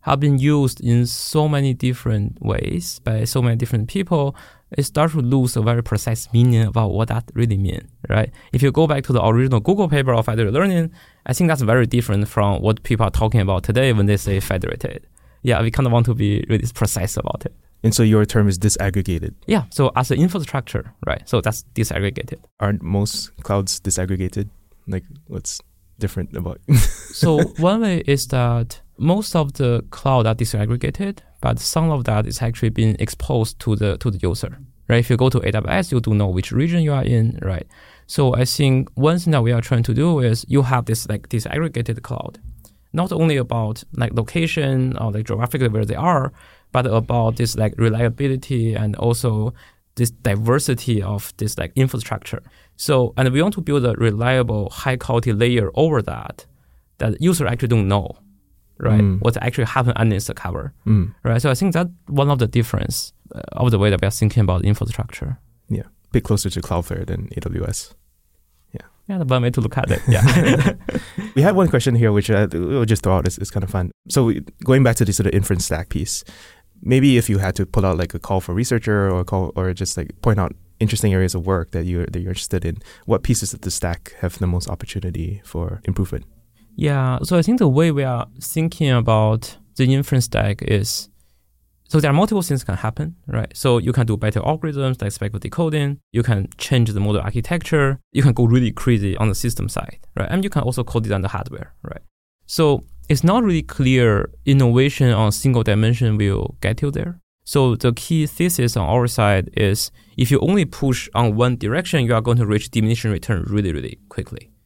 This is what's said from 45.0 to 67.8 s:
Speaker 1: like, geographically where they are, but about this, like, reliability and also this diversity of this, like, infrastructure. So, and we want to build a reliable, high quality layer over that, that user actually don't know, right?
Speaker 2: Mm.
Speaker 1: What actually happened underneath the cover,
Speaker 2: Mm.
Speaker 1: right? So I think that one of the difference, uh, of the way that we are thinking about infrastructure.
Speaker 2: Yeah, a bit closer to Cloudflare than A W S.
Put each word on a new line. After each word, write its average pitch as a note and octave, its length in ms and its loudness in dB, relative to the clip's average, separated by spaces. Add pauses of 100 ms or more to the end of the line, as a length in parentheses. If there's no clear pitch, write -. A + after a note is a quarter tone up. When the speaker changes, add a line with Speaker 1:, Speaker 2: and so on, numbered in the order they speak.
Speaker 1:
like, G#2+ 140 -4
geographically A#2+ 420 -2
where G#2+ 180 0
they A#2 100 -6
are, C#3 360 0 (400)
but B2+ 160 2
about A2+ 500 2
this, A#2 180 -2
like, G#2+ 220 0
reliability A#2 960 0
and G#2 220 -2
also A#2 580 0 (420)
this A#2 140 2
diversity A#2 920 0
of G2 340 -6
this, G#2+ 200 -4
like, E2 180 -8
infrastructure. B2+ 680 -2 (360)
So, C3 380 0
and C3 160 2
we C#3 120 2
want G3+ 120 0
to F#3 60 -6
build C#3+ 240 0
a A#2+ 80 2
reliable, A#2 800 0
high C3 260 -4
quality A#2 360 0
layer A#2 420 2
over D3 260 2
that, - 440 -8 (520)
that - 240 -2
user E3+ 240 2
actually A#2+ 220 -2
don't A2 200 2
know, G2 300 -2 (600)
right? G#2+ 220 4
Speaker 2:
Mm. G2 200 2
Speaker 1:
What A#2 160 2
actually A#2+ 280 -2
happened A#2+ 320 0
underneath A2 280 2
the - 80 -8
cover, - 400 -8 (140)
Speaker 2:
Mm. G#2 260 2 (100)
Speaker 1:
right? A#2 160 0
So C3+ 120 2
I - 20 2
think F3+ 200 0
that F3 160 0 (180)
one C#3+ 240 2
of C3+ 80 2
the A#2 80 2
difference, - 680 -2 (220)
uh, - 60 -12 (100)
of B2 180 2
the A2+ 80 4
way G2+ 140 4
that F2+ 100 2
we F#2+ 60 2
are G#2+ 40 2
thinking A2 300 2
about F#2 240 2
infrastructure. A2 720 -4 (320)
Speaker 2:
Yeah, - 140 -4
a - 280 -20
bit A2+ 120 2
closer G2+ 260 0
to - 100 -6
Cloudflare F2+ 460 -4
than F2 320 -6
A - 40 -6
W F2 260 -6
S. - 260 -10 (800)